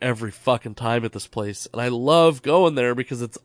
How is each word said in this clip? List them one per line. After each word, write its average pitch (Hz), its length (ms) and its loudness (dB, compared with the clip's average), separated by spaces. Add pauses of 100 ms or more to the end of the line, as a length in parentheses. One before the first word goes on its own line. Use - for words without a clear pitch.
every 117 300 -4
fucking 117 440 -4
time 117 300 -2
at 107 60 -6
this - 160 -12
place, 104 440 -8
and 113 100 -6
I 123 80 -2
love 147 520 4
going 160 340 4
there 123 200 0
because 123 260 -6
it's 117 240 -8